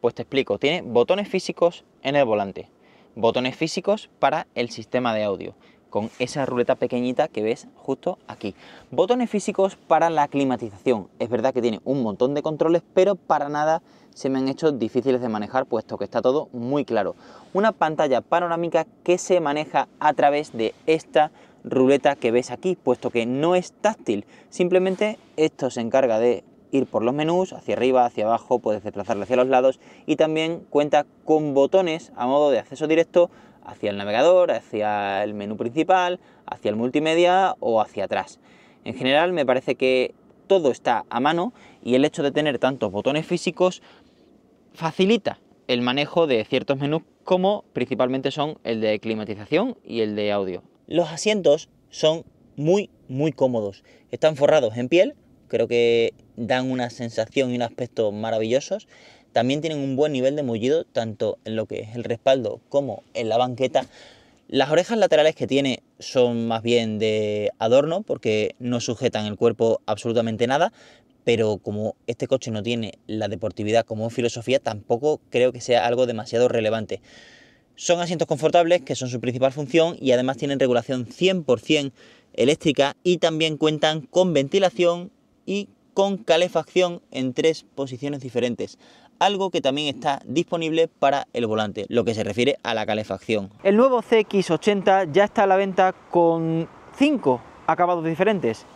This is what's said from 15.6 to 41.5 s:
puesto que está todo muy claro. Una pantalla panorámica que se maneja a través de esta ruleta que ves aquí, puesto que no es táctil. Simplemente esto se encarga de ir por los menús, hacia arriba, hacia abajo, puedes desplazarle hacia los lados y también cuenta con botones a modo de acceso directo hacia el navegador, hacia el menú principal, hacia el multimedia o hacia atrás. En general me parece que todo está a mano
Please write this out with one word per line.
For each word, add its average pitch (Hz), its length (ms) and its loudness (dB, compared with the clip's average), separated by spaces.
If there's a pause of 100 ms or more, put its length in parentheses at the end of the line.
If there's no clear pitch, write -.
puesto 110 300 -6
que - 60 -6
está 110 180 -4
todo 131 300 0
muy 131 320 -4
claro. 101 320 -2 (380)
Una 208 180 2
pantalla 156 480 0
panorámica 170 680 0 (180)
que 180 140 2
se 180 220 2
maneja 147 480 -2 (140)
a 151 120 4
través 147 380 2
de 110 220 -2 (120)
esta 156 460 2 (320)
ruleta 131 520 2
que 117 160 -2
ves 123 200 0
aquí, 175 240 -4
puesto 123 340 -2
que 117 160 -2
no 143 300 0
es 180 180 -2
táctil. 127 520 -4 (240)
Simplemente 185 680 0 (180)
esto 156 340 0
se 123 120 -6
encarga 117 380 2
de 117 240 2 (280)
ir 135 140 0
por 107 180 -4
los 120 100 0
menús, 165 400 -2
hacia - 220 -6
arriba, 123 300 4
hacia 113 200 -4
abajo, 113 340 0
puedes 107 240 -4
desplazarle 101 400 -6
hacia 127 120 -2
los 127 120 2
lados 131 320 2 (260)
y 151 100 0
también 160 540 -2
cuenta 147 360 2 (200)
con 156 280 2
botones 160 640 2
a 120 100 -4
modo 143 260 2
de 117 80 2
acceso 139 280 -8
directo 165 420 4 (360)
hacia - 240 -6
el 101 80 -6
navegador, 143 540 4
hacia 104 760 -2
el 104 80 -6
menú 104 240 -8
principal, 175 640 0 (240)
hacia - 240 -6
el 104 80 -2
multimedia 160 840 2
o 113 220 0
hacia 98 240 -4
atrás. 98 340 -6 (460)
En 117 80 -8
general 147 400 0
me 151 120 0
parece 127 300 0
que 127 400 0 (320)
todo 170 240 4
está 117 380 -2
a 117 100 -4
mano 170 320 0 (320)